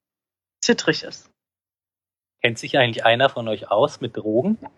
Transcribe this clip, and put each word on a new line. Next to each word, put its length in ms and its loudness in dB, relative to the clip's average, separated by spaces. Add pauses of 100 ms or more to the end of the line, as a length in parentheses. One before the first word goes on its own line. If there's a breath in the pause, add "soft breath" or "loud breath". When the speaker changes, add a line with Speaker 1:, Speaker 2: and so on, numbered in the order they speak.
(640)
Speaker 1:
zittrig 400 0
ist. 260 -18 (1120)
Speaker 2:
Kennt 160 0
sich 180 -2
eigentlich 280 2
einer 240 4
von 180 -6
euch 220 -6
aus 320 2
mit 140 -8
Drogen? 420 0 (200)